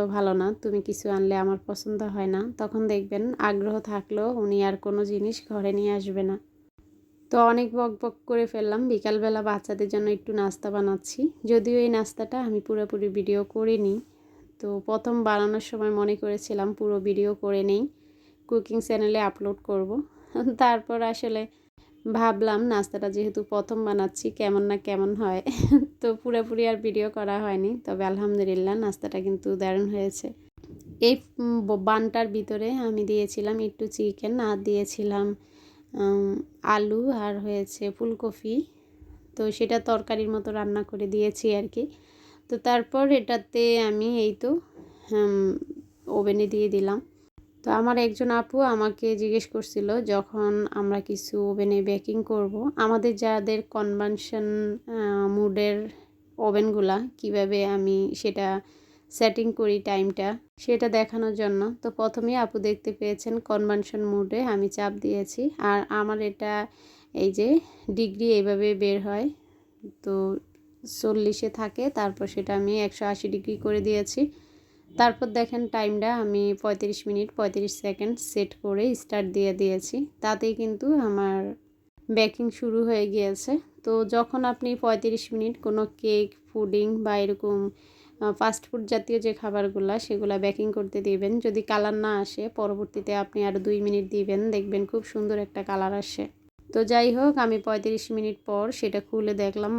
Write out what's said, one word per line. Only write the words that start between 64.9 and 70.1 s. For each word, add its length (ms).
দিয়েছি। 380
আর 200
আমার 320
এটা 320
এই 160
যে 160
ডিগ্রি 420
এইভাবে 420
বের 280
হয়, 260
তো 120